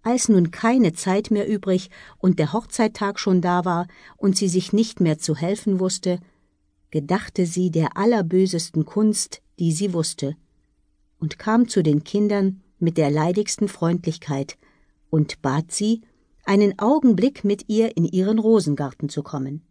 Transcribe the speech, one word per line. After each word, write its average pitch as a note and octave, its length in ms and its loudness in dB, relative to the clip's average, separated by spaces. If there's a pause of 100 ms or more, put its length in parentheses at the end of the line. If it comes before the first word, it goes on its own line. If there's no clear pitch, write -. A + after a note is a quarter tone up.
Als A#3+ 260 0
nun F3+ 220 4
keine A3+ 420 2
Zeit G3 380 -2
mehr G#3 180 0
übrig F#3+ 400 -2 (300)
und F#3 200 2
der D3+ 140 0
Hochzeittag A#3 680 -2
schon F#3 220 2
da F3 240 0
war F3 220 -2 (280)
und F#3+ 220 0
sie G3 100 0
sich F3+ 240 -2
nicht A3 300 0
mehr D#3 160 2
zu D#3 180 -4
helfen F#3+ 460 -2
wusste, F#3 380 -2 (720)
gedachte F3 540 -2
sie F3 260 -2
der D#3+ 260 0
allerbösesten F#3 880 0
Kunst, - 560 -2 (180)
die E3+ 120 2
sie F3+ 220 -2
wusste, D#3+ 420 -4 (840)
und D#3 180 -6
kam A3+ 300 2
zu G3+ 160 0
den D3+ 200 2
Kindern G3+ 580 0 (180)
mit E3 180 0
der D3+ 140 2
leidigsten F3+ 560 0
Freundlichkeit E3 920 -4 (520)
und D3+ 320 0
bat C#3+ 300 -2
sie, A3+ 300 -2 (420)
einen G3+ 360 2
Augenblick B3+ 680 2
mit G3+ 240 -2
ihr A3 260 0
in E3+ 80 0
ihren F#3+ 360 0
Rosengarten D3+ 680 0
zu D3 140 -8
kommen. C#3 480 -8